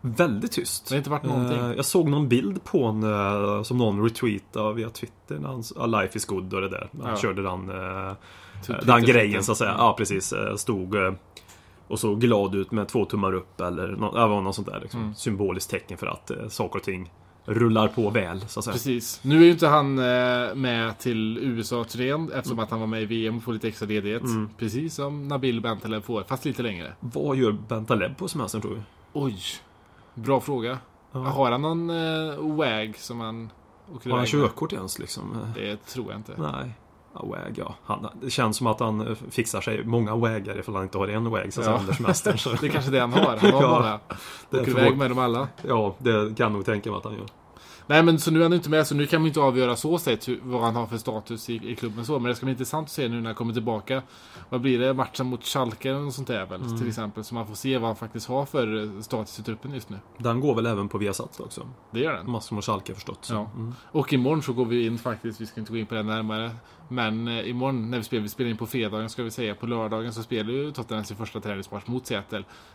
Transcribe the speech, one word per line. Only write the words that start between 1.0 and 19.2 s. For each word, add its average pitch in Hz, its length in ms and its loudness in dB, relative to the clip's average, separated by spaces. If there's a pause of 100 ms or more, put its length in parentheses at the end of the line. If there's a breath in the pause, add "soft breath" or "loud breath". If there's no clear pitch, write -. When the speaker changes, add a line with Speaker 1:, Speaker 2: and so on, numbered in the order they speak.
Speaker 2:
varit 147 140 -2
någonting. 123 340 0
Speaker 1:
Eh, 120 160 -2
jag 135 120 -2
såg 170 240 4
någon 143 200 4
bild 185 340 2
på 147 220 2
en, 107 180 2
eh, 104 600 2
som 123 140 0
någon 107 260 4
retweetade 107 720 0
via 113 160 -4
Twitter - 500 -12
när 147 100 -6
han 127 100 -8
s-, 113 160 -10
ja, 120 100 -4
Life 107 320 2
is 101 80 -4
good 92 280 -4
och 95 80 -2
det 98 80 -2
där. - 200 -6 (140)
Han 117 80 -4
Speaker 2:
Ja. 107 60 -2
Speaker 1:
körde 98 240 0
den, 92 280 -4
eh, 95 440 -6 (520 loud breath)
Speaker 2:
Twitter - 200 -2
Speaker 1:
den 120 180 10
grejen, 117 280 8
Speaker 2:
Twitter. 98 120 2
Speaker 1:
så 113 80 2
att 107 60 2
säga. 104 140 2
Speaker 2:
Mm. 95 140 2
Speaker 1:
Ja, 110 120 8
precis. 98 360 -2
Eh, 104 220 -2
stod, 98 400 -2
eh, 95 180 2 (760 loud breath)
och 107 120 -4
så 104 160 2
glad 104 400 4
ut 98 160 -2
med 104 160 -2
två 107 180 0
tummar 98 280 0
upp - 280 -6
eller 90 260 -4
nå-, 101 280 -4
ja, 117 120 6 (140)
något 95 140 -2
sånt 98 120 -6
där, 98 140 -8
liksom. 117 200 -8
Speaker 2:
Mm. 107 140 -6
Speaker 1:
Symboliskt 98 560 -2
tecken 92 260 -6
för - 100 -6
att, - 240 -8
eh, - 160 -6
saker 101 320 -4
och - 60 -12
ting 92 260 -6 (340 soft breath)
rullar 110 420 6
på 107 220 2
väl, 95 380 0
så - 120 -8
att 101 60 -4
säga. 107 80 -4
Speaker 2:
Precis. 120 500 -2